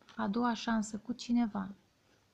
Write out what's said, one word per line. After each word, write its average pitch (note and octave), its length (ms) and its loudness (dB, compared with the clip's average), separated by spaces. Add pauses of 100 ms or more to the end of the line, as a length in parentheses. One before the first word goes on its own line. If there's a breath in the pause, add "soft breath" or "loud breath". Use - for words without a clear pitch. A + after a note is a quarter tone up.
(160)
a A3 120 -2
doua A#3 260 2
șansă A3 440 0
cu - 160 -6
cineva. A3 560 0 (640)